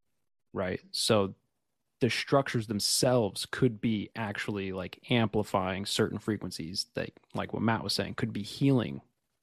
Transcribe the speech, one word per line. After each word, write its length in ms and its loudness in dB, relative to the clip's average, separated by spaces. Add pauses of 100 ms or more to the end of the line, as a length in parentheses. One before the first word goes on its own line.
(540)
Right? 360 -2
So 460 2 (640)
the 80 4
structures 580 2
themselves 800 2
could 360 0
be 340 0
actually, 560 -4
like, 280 -8 (120)
amplifying 760 2
certain 320 0
frequencies 680 -4 (100)
that, 160 -4 (240)
like 180 -4
what 80 -4
Matt 220 0
was 80 -4
saying, 240 -4
could 160 -4
be 100 -6
healing 600 2 (420)